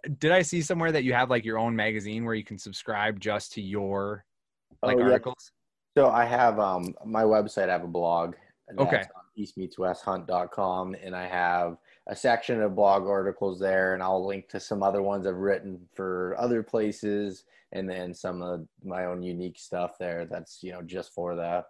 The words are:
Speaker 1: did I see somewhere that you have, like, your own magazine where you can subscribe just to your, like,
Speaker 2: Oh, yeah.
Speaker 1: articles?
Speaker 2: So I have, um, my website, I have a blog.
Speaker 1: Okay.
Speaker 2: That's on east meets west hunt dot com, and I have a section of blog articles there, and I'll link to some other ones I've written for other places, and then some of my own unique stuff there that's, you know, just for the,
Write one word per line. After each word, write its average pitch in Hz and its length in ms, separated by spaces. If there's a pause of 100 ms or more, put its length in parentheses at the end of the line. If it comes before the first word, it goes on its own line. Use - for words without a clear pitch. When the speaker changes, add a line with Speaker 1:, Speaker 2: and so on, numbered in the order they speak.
(200)
Speaker 1:
did 156 100
I 185 120
see 170 200
somewhere 165 300
that 151 100
you 127 100
have, 123 160
like, 120 160
your 110 140
own 117 160
magazine 107 500
where 113 120
you 107 80
can 107 120
subscribe 104 600
just 104 360
to 110 60
your, 98 640 (560)
like, 127 140
Speaker 2:
Oh, 123 60
yeah. 123 60
Speaker 1:
articles? 127 440 (480)
Speaker 2:
So 135 100
I 117 160
have, 120 360
um, 92 340 (100)
my 110 200
website, 104 440
I 92 40
have 87 100
a 87 60
blog. 85 480 (420)
Speaker 1:
Okay. 135 200
Speaker 2:
That's 95 100
on - 160 (100)
east 104 220
meets 92 200
west 90 280
hunt 92 240
dot 90 240
com, 92 500
and 92 140
I 90 100
have 87 520 (280)
a - 80
section 117 480
of 95 140
blog 98 320
articles 98 500
there, 95 360
and 92 100
I'll 95 200
link 98 260
to 98 100
some 101 240
other 98 180
ones 98 240
I've 95 80
written 95 460 (120)
for 92 460
other 120 240
places, 104 800 (300)
and 95 180
then 90 240
some 90 260
of 87 280 (160)
my 92 220
own 90 140
unique 90 380
stuff 90 400
there 85 280
that's, 87 360
you 92 80
know, 90 100
just 87 320
for 87 220
the, 85 360